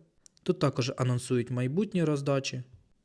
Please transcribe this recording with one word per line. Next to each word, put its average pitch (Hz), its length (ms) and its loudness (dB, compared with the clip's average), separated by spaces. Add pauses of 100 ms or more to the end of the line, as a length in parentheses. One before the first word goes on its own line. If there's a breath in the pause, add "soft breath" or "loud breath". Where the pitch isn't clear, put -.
(440)
Тут 175 160 0
також 131 380 2
анонсують 123 540 0
майбутні 160 520 0
роздачі. 139 600 0 (420)